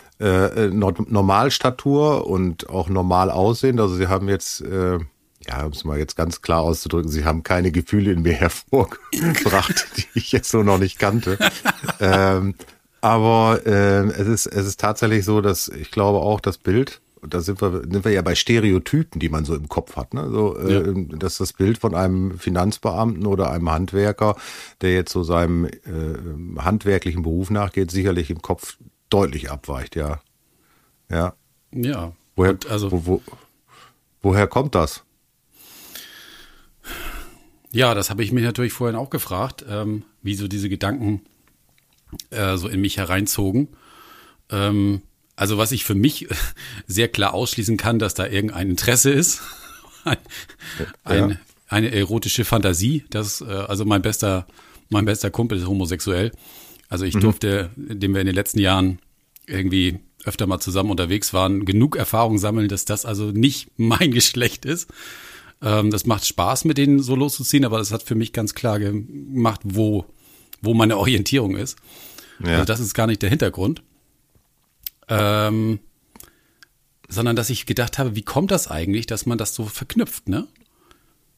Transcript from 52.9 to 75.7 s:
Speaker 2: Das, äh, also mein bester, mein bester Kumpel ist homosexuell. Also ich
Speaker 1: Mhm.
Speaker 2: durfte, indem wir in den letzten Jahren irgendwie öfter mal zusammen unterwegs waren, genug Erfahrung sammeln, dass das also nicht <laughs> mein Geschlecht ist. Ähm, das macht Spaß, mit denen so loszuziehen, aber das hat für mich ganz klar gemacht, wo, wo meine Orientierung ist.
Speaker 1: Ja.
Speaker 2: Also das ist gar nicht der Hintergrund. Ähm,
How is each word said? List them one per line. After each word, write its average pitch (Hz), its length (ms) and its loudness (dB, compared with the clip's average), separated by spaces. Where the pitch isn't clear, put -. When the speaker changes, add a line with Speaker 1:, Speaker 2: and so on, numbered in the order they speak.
Speaker 2:
Das, 107 320 -4
äh, - 20 -16
also 98 400 -4
mein 101 160 4
bester, 98 460 -2
mein 104 160 2
bester 107 260 0
Kumpel 113 280 -2
ist 90 80 -2
homosexuell. 92 640 -2
Also 90 160 -2
ich 87 80 -2
Speaker 1:
Mhm. 104 60 2
Speaker 2:
durfte, 101 500 2
indem 98 240 -2
wir 98 80 2
in 95 60 0
den 95 100 0
letzten 104 220 -2
Jahren 92 400 2
irgendwie 92 540 0
öfter 104 220 -4
mal 101 140 0
zusammen 95 300 -2
unterwegs 90 420 -2
waren, 95 320 0
genug 107 320 2
Erfahrung 113 400 2
sammeln, 104 320 0
dass 98 160 -4
das - 220 -4
also 104 240 -4
nicht 117 420 0
<laughs> - 60 -16
mein 117 340 2
Geschlecht 120 540 0
ist. 165 220 -6
Ähm, 107 280 2
das 110 140 -2
macht 110 220 0
Spaß, 101 400 0
mit 156 100 2
denen 143 240 6
so 131 160 0
loszuziehen, 139 480 2
aber 113 140 0
das 101 140 -2
hat 113 100 -4
für - 120 -4
mich 110 200 -2
ganz 107 200 -4
klar 107 240 -2
gemacht, 113 840 -2
wo, 104 400 0
wo 110 140 0
meine 113 240 4
Orientierung 104 580 2
ist. - 220 -8
Speaker 1:
Ja. 85 100 0
Speaker 2:
Also 82 100 4
das 113 160 0
ist 107 120 -4
gar 113 140 2
nicht 113 160 0
der 95 80 2
Hintergrund. 104 520 0
Ähm, 107 720 0